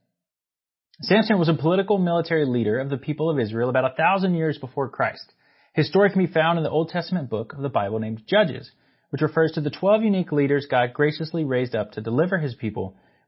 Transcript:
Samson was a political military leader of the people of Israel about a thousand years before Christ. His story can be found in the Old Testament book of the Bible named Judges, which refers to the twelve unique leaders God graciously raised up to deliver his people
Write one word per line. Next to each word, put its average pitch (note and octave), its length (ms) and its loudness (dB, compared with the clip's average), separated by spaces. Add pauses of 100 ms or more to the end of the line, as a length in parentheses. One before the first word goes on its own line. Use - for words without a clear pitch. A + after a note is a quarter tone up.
(1000)
Samson G#3+ 360 2
was E3 120 2
a E3 60 4
political F#3 420 0
military E3+ 480 0
leader A#2+ 340 0
of C#3 100 -6
the C#3 60 -2
people D3+ 340 -4
of D3+ 100 0
Israel A2+ 280 -2
about B2+ 240 0
a - 60 -20
thousand F#3 380 2
years D#3+ 220 -2
before C3+ 300 -6
Christ. - 460 -6 (400)
His D3+ 160 2
story G3 220 6
can F#3+ 140 2
be D#3+ 60 -4
found E3 260 2
in E3 60 0
the C#3+ 60 -2
Old D#3+ 180 0
Testament E3 420 -4
book A2 220 -4
of C#3+ 100 -14
the C#3 60 -2
Bible A2 320 -2
named A2 260 -6
Judges, - 460 0 (400)
which C#3+ 120 -2
refers D#3 300 2
to D#3+ 80 -2
the D3 100 -2
twelve G#3+ 320 2
unique G3 280 0
leaders C#3+ 380 2
God B2 240 2
graciously D3+ 500 -2
raised B2+ 300 0
up G#2 200 -4
to - 80 -8
deliver C#3+ 360 0
his D3 160 -4
people G2+ 420 -8 (320)